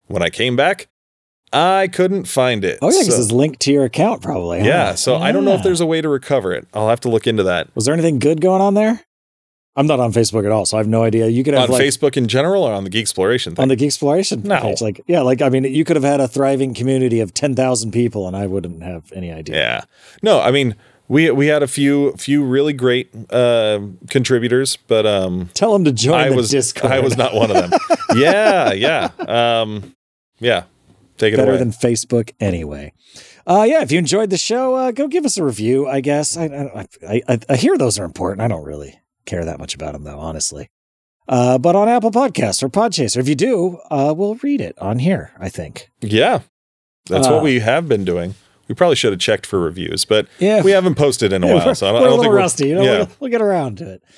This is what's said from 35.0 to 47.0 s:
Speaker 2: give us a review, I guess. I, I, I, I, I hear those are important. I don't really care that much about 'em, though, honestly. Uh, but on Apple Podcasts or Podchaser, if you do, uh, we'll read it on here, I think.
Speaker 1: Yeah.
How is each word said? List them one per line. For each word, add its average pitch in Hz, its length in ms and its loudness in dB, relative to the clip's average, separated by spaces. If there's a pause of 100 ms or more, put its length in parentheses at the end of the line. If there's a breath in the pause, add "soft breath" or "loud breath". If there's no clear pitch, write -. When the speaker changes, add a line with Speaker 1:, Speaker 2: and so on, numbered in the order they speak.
Speaker 2:
give 311 180 -2
us - 100 -2
a 180 80 -2
review, 123 420 0
I 139 140 -2
guess. 147 360 -2
I, 170 100 -4
I, 139 400 -10 (220)
I, 117 200 0
I, 123 100 2 (120)
I 135 60 2
hear 311 200 2
those 123 220 0
are 98 60 -6
important. 92 360 -6
I 117 80 0
don't 82 160 -4
really 73 340 -14 (280)
care 87 180 -6
that 80 140 -8
much 73 160 -10
about 78 220 -10
'em, 73 80 -16
though, 73 140 -14
honestly. 76 500 -10 (600)
Uh, 127 300 2
but 170 180 4
on 208 120 4
Apple 233 240 2
Podcasts 202 500 0
or 135 80 -2
Podchaser, 165 480 0
if 131 100 0
you 151 60 2
do, 180 440 0 (120)
uh, 147 260 0
we'll 202 200 -2
read 277 260 -2
it 87 160 -10
on 107 220 -4
here, 143 380 -2
I 95 120 -10
think. - 400 -14 (100)
Speaker 1:
Yeah. 120 400 0 (680)